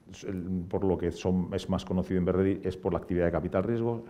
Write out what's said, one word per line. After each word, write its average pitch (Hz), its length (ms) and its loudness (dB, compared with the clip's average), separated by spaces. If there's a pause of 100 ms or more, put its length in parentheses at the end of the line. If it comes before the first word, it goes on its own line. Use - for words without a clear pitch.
(260)
el, 92 420 -4
por 98 160 0
lo 90 120 4
que 85 140 0
son, 92 420 0
es 98 160 -4
más 92 160 0
conocido 92 340 0
Inverready, 92 460 2
es 90 140 -2
por 92 160 0
la 85 40 0
actividad 87 280 0
de 82 60 2
capital 90 320 0
riesgo. 117 460 -2